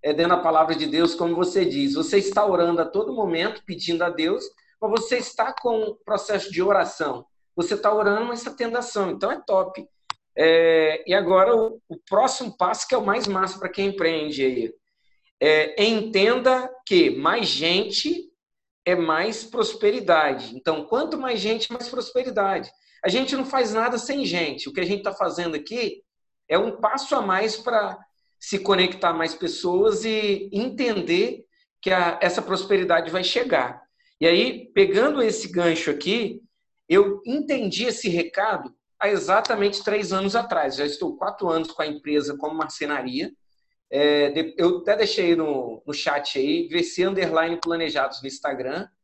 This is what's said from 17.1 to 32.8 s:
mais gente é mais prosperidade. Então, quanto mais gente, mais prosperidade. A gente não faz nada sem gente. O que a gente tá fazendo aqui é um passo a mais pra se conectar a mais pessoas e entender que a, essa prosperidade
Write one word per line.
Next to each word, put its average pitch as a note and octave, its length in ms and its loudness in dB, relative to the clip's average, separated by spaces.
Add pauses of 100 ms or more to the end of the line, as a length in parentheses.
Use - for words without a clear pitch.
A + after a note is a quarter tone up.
mais F3 320 0
gente F#3+ 840 -2 (540)
é F3+ 100 4
mais E3+ 480 0
prosperidade. F3+ 1120 0
Então, D3+ 300 -4
quanto D#4+ 320 -2
mais B3 240 -4
gente, A3 320 -2
mais A#3+ 160 -10
prosperidade. G#3+ 800 -4 (340)
A F3+ 40 0
gente C4 280 0
não C4 80 -2
faz B3+ 280 0
nada A#3 260 0
sem C#4 260 -4
gente. E3 440 -4
O - 40 -14
que F#3 80 -4
a F3+ 40 0
gente G3 180 -2
tá G3+ 100 -2
fazendo E3+ 420 -2
aqui G3 480 -6 (460)
é E3 100 2
um A3 220 -2
passo C4 340 0
a B3 80 0
mais G3+ 340 0
pra G#3 420 -2 (400)
se - 200 -4
conectar F#3 520 2
a E3 40 -2
mais D#3+ 200 -2
pessoas F#3 720 0
e G#3 480 -2
entender G#3+ 920 -2 (360)
que F#3+ 100 -2
a, F3 300 2
essa F3+ 220 2
prosperidade F3 680 0